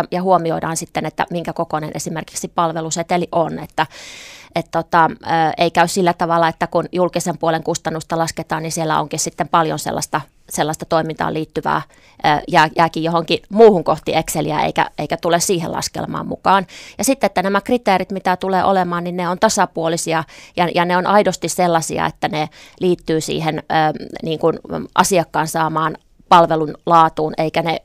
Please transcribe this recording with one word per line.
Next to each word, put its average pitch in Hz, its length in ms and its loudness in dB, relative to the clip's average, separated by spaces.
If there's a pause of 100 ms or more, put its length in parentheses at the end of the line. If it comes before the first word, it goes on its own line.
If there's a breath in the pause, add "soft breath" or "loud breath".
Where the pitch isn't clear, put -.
(120)
ja 180 100 -4
huomioidaan 165 560 0
sitten, 160 280 -6
että - 240 -4
minkä 170 240 -6
kokoinen 156 420 -6
esimerkiksi 165 520 -8
palveluseteli 170 840 -2
on, 160 280 0
että, 156 280 -4 (680 loud breath)
et 165 160 -4
tota, 165 400 2
ö, - 160 -14 (300)
ei 170 140 2
käy 175 160 4
sillä 175 260 2
tavalla, 170 340 2
että 170 200 -2
kun 165 240 -2
julkisen 175 460 -2
puolen 160 260 0
kustannusta 165 540 -6
lasketaan, 160 460 -4
niin 160 80 -6
siellä 156 280 -2
onkin 151 200 -6
sitten 165 280 -6
paljon 156 320 2
sellaista, 151 420 -4 (280)
sellaista 156 360 -4
toimintaan 160 480 -2
liittyvää, 156 480 -4 (440 soft breath)
ö, 151 220 4
jää, 156 280 4
jääkin 165 280 0
johonkin 165 360 0 (100)
muuhun 196 340 6
kohti - 320 -2
Exceliä, 151 460 -2
eikä, 156 360 0
eikä 160 200 -6
tule 170 220 0
siihen 170 320 -2
laskelmaan - 560 -4
mukaan. 185 400 2 (300 loud breath)
Ja 202 60 -4
sitten, 262 220 0
että 196 160 0
nämä 196 200 0
kriteerit, 208 500 0
mitä 185 260 -2
tulee 190 260 0
olemaan, 175 400 0
niin 175 140 -6
ne 175 120 -2
on 180 100 -4
tasapuolisia 165 840 0 (340 loud breath)
ja, 175 180 2
ja 175 100 4
ne 180 120 2
on 180 100 0
aidosti 190 420 2
sellaisia, 165 560 0
että - 220 -4
ne 151 220 -4 (300 loud breath)
liittyy 170 420 0
siihen, 156 380 -4
ö, - 40 -12 (600)
niin 160 160 -4
kuin, 160 200 0 (360)
asiakkaan 160 520 2
saamaan 160 500 -2 (320)
palvelun 160 440 6 (120)
laatuun, 160 520 4
eikä 160 240 0
ne 160 240 -2